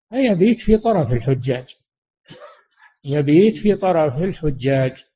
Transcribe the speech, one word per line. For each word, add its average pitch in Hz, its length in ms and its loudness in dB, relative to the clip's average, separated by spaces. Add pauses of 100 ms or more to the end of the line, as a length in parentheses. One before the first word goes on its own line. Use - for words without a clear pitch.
(100)
فيبيت 226 500 0
في 214 160 2
طرف 196 360 -2
الحجاج، 127 520 -4 (1400)
يبيت 147 520 2
في 208 180 0
طرف 165 480 -2
الحجاج 135 680 -2 (240)